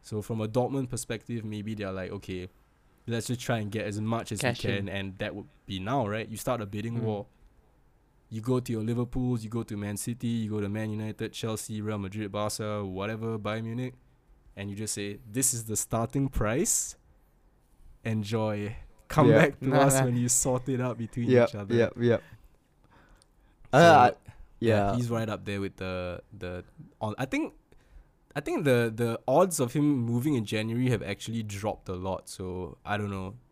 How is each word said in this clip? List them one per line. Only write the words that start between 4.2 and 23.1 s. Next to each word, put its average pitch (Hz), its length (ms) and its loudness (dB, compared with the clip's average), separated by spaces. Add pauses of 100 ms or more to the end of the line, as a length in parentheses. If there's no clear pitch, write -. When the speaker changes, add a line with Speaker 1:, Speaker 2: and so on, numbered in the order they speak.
Speaker 1:
as 104 60 -6
we 127 100 0
Speaker 2:
Cash 120 160 -4
in. 98 220 -2
Speaker 1:
can," - 20 -6
and 98 300 -6
that 104 160 -6
would 101 140 -12 (180)
be 98 140 -6
now, 117 260 -2
right? 104 200 -4
You 113 120 -12
start 117 240 -2
a 104 40 -6
bidding 104 340 -6
Speaker 2:
Mm. - 20 -4
Speaker 1:
war. 104 240 -4 (1040)
You 110 100 -8
go 127 200 0
to 123 120 -6
your 110 100 -2
Liverpools, 120 600 -2
you 107 80 -10
go 113 140 -4
to 107 120 -8
Man 104 220 -4
City, 120 300 -6
you 113 220 -2
go 107 120 -2
to 98 80 -2
Man 110 200 -4
United, 107 440 -6
Chelsea, 107 480 -6
Real 107 160 -4
Madrid, 101 340 -6
Barca, 104 500 -4
whatever, 110 560 -4
Bayern 107 260 -4
Munich, 120 300 -6 (600)
and 101 140 -8
you 98 60 -8
just 107 180 -6
say, 101 240 -6 (120)
"This 127 220 0
is 117 140 -4
the 110 100 -4
starting 120 540 0
price. 120 680 0 (1080)
Enjoy. 107 720 -2 (320)
Come 160 200 6
Speaker 3:
Yeah. 147 100 10
Speaker 1:
back 143 220 6
to 131 80 0
Speaker 2:
Nah, 143 120 6
Speaker 1:
us 139 180 8
Speaker 2:
nah. 131 80 6
Speaker 1:
when 120 100 2
you 120 140 2
sort 127 400 2
it 123 100 0
out 123 160 -2
between 117 320 -4
Speaker 3:
Yep, 123 220 8
Speaker 1:
each - 40 -12
other." 104 200 -4
Speaker 3:
yep, 117 260 4
yep. 117 220 4 (1500)